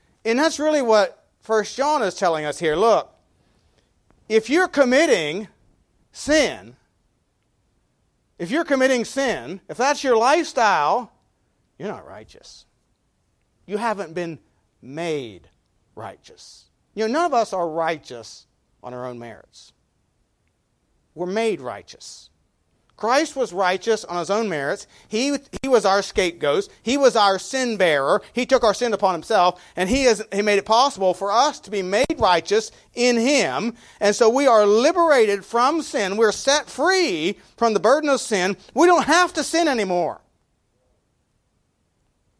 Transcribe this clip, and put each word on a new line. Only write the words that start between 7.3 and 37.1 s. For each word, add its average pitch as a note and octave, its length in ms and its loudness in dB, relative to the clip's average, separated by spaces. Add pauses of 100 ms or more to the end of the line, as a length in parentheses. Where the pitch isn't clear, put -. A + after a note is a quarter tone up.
if E3+ 140 -8
you're D#4 140 -2
committing C4 400 0
sin, F#3 640 -6
if D#3 80 -12
that's C#4 260 0
your B3+ 140 2
lifestyle, A3 960 0 (640)
you're E3+ 100 -10
not D3 180 -12
righteous. - 600 -20 (1000)
You G3 120 -8
haven't G3+ 360 -6
been E3+ 260 -8 (420)
made C3+ 680 -8 (480)
righteous. - 680 -20 (280)
You A3 140 -4
know, A3+ 60 -4
none E4 120 0
of D#4 80 -2
us A3+ 200 0
are E3+ 160 -2
righteous D#3 800 -8 (360)
on B2 100 -14
our B2 120 -12
own B2 140 -12
merits. - 520 -20 (1400)
We're F3 100 -8
made G3 360 -4
righteous. - 680 -14 (680)
Christ C4+ 400 0
was A3+ 180 -4
righteous F#3+ 520 -2
on F3 120 -8
his E3+ 140 -6
own G#3+ 180 -2
merits. D#3 380 -6 (200)
He, C4+ 300 -2 (240)
he C4 60 -6
was A#3+ 180 2
our G3 160 2
scapegoat. F3 640 -2 (140)
He B3+ 160 -2
was C4+ 180 4
our G3+ 220 4
sin A#3+ 400 -4
bearer. D#3+ 460 2 (100)
He A#3+ 140 -2
took B3+ 160 2
our G#3 100 2
sin A#3 180 -2
upon F#3+ 220 0
himself, F3 480 0 (140)
and F3+ 120 -2
he C4 180 0
has, G#3+ 180 2 (100)
he G3+ 80 -2
made G#3 160 2
it F#3+ 80 -2
possible A3 480 2
for G3 180 -4
us C4+ 280 2
to - 120 -16
be G3 120 -4
made G#3 340 0
righteous G3 540 0 (240)
in A#3+ 220 2
him. A3+ 580 0 (240)
And G3+ 160 0
so A3+ 140 6
we C4+ 180 2
are G#3+ 180 6
liberated A#3+ 800 4
from C4 380 0
sin. G3+ 340 -4
We're A3 140 4
set C#4 400 -2
free B3+ 680 0 (180)